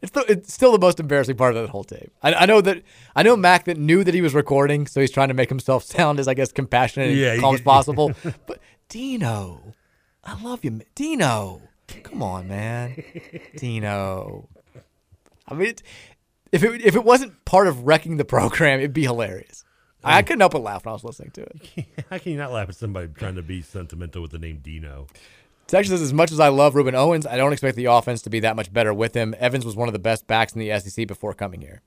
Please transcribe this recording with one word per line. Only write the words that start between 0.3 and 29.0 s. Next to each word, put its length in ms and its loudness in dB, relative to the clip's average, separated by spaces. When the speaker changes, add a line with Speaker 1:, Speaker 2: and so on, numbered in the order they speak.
Speaker 1:
still 160 6
the 80 4
most 220 2
embarrassing 360 -2
part 200 2
of 60 -4
that 80 -8
whole 120 -10
tape. 300 -18
I, 100 2
I 140 4
know 140 8
that, 220 0
I 80 8
know 120 8
Mac 280 6
that 140 -4
knew 260 4
that 100 2
he 60 2
was 120 0
recording, 540 2
so 140 -4
he's 100 2
trying 160 2
to 80 -2
make 140 0
himself 340 -2
sound 380 0
as, 80 -2
I 60 0
guess, 180 -2
compassionate 580 0
and 80 2
Speaker 2:
Yeah, 160 2
you 60 0
Speaker 1:
calm 160 4
as 40 -2
Speaker 2:
get 40 -18
Speaker 1:
possible. 480 4
Speaker 2:
<laughs> 160 -14
Speaker 1:
But 140 -14
Dino, 840 -8
I 180 -16
love 240 -12
you, 60 -4
ma-, 140 -12
Dino. 680 -4
Come 180 -12
on, 240 -8
man. 560 -10
Speaker 2:
<laughs> 260 -20
Speaker 1:
Dino. 920 -8
I 60 -12
mean, 160 -4
it, 120 -20
if 100 2
it, 200 0
if 120 4
it 80 2
wasn't 420 2
part 220 4
of 180 -2
wrecking 340 2
the 60 -2
program, 540 0
it'd 140 -6
be 100 -2
hilarious. 600 -6
I 140 6
Speaker 2:
I 40 4
Speaker 1:
couldn't 180 0
help 120 6
but 100 -4
laugh 220 -10
when 60 -10
I 40 -8
was 80 -16
listening 300 -16
to 100 -18
it. 440 -16
Speaker 2:
<laughs> 120 -14
How 80 -10
can 140 -10
you 60 -6
not 140 -8
laugh 160 -6
at 80 -14
somebody 320 -8
trying 260 -10
to 80 -10
be 200 -10
sentimental 600 -12
with 80 -12
the 80 -14
name 240 -12
Dino? 460 -16
Speaker 1:
Texas 240 0
says, 100 0
"As 140 -4
much 180 2
as 80 0
I 80 8
love 260 4
Ruben 200 2
Owens, 320 0
I 100 -6
don't 160 2
expect 240 -4
the 100 -6
offense 360 2
to 80 -12
be 100 -2
that 160 0
much 160 -8
better 220 2
with 200 -2